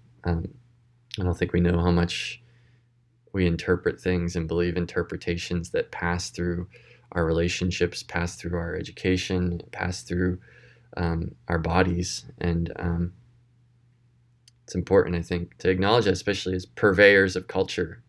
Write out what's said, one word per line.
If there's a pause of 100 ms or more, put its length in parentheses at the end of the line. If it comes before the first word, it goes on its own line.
(240)
um, (720)
I
don't
think
we
know
how
much (920)
we
interpret
things
and
believe
interpretations
that
pass
through (460)
our
relationships,
pass
through
our
education, (100)
pass
through, (580)
um, (140)
our
bodies. (140)
And,
um, (1500)
it's
important,
I
think,
to
acknowledge
that,
especially
as
purveyors
of
culture,